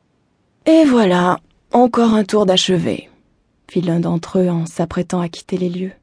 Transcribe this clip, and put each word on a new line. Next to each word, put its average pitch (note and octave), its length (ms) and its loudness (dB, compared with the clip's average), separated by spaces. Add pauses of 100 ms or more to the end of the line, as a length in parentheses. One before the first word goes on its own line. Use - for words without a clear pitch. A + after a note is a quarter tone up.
(680)
Et D#4+ 180 6
voilà, F#3 540 2 (340)
encore A#3+ 400 2
un G#3+ 120 2
tour G#3 200 0
d'achevé », F#3 640 -2 (600)
fit F3+ 100 -2
l'un E3+ 200 -2
d'entre E3+ 400 -4
eux F3+ 100 0
en E3 160 -4
s'apprêtant F3 540 -6
à E3+ 100 -6
quitter - 260 -10
les F3+ 140 -4
lieux. F#3 220 -8 (100)